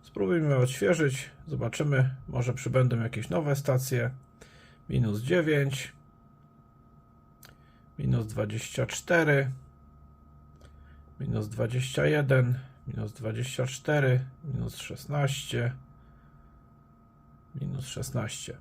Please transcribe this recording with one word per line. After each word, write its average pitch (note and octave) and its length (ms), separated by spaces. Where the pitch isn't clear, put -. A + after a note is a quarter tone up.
Spróbujmy E3 560
odświeżyć, D3 720
zobaczymy, C3 680
może A#2+ 260
przybędą B2 460
jakieś A2+ 300
nowe D3+ 260
stacje. B2+ 560
Minus A2+ 320
dziewięć, D3 720
minus B2+ 280
dwadzieścia A2 580
cztery, D3 640
minus A2+ 300
dwadzieścia B2 560
jeden, C3+ 540
minus G#2+ 260
dwadzieścia A2+ 520
cztery, C3 600
minus A#2 320
szesnaście, C3 1000
minus - 320
szesnaście. - 720